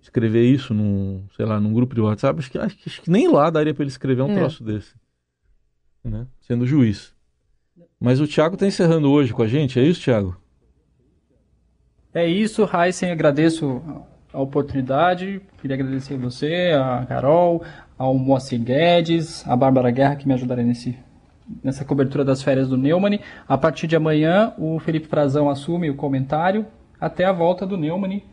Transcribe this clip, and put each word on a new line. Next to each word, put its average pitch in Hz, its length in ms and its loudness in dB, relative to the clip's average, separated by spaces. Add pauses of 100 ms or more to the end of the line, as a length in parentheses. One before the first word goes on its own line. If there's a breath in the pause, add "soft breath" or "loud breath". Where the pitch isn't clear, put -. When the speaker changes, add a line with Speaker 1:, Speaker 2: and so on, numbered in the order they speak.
Speaker 1:
Escrever 113 440 0
isso 127 280 2
num, 98 520 -2 (120)
sei - 80 -4
lá, 107 140 -2
num 107 140 0
grupo 123 200 0
de 117 80 -2
WhatsApp, 110 380 0
acho 135 100 -8
que, - 80 -12
acho - 200 -6
que, - 120 -16
acho - 140 -16
que - 80 -4
nem 233 160 4
lá 170 240 4
daria 151 240 0
pra 156 80 -4
ele 139 80 -4
escrever 131 320 -2
um 135 80 -2
Speaker 2:
É. 202 60 0
Speaker 1:
troço 160 260 -2
desse, 107 320 -8 (1080)
né? 110 200 -8 (160)
Sendo 123 240 -2
juiz. 123 480 2 (880)
Mas 127 200 2
o 151 60 2
Thiago 160 300 0
tá - 80 -2
encerrando 165 460 2
hoje 139 240 4
com 120 80 0
a 110 60 2
gente, 127 300 0
é 123 40 4
isso, 170 180 2
Thiago? 101 360 0 (1800)
Speaker 3:
É 170 100 0
isso, 208 480 0
Heisen, 180 380 0
agradeço 151 720 2 (500)
a 139 80 -6
oportunidade, 147 1000 -2 (180)
queria 135 140 -6
agradecer 135 400 -6
a 135 40 -6
você, 151 520 -2 (100)
a 127 240 -2
Carol, 165 580 2 (360 loud breath)
ao 131 180 0
Moacir 131 460 0
Guedes, 165 840 0
a 123 80 2
Bárbara 131 340 4
Guerra, 139 240 2
que 139 140 -6
me 135 40 2
ajudaram 123 300 -2
nesse, 120 340 -2 (680)
nessa - 220 -6
cobertura 139 400 0
das 135 160 0
férias 135 280 0
do 131 100 0
Neumann. 180 400 2 (300 loud breath)
A 139 100 2
partir 160 300 -2
de 165 80 2
amanhã, 160 600 2
o 160 220 -4
Felipe 156 300 -4
Frazão 147 420 2
assume 160 400 -4
o 135 60 -4
comentário, 156 680 -2 (360)
até 160 240 -4
a 190 80 2
volta 175 340 0
do 196 100 -6
Neumann 185 460 -4 (100)